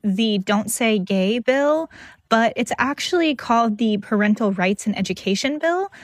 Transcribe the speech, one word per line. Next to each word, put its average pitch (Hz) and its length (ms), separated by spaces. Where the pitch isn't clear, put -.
the 208 360
Don't 208 300
Say 220 280
Gay 190 400
bill, 294 520
but 226 260
it's - 220
actually 302 580
called 233 440
the 214 180
Parental 208 560
Rights 185 340
and 202 120
Education 196 600
bill. 349 320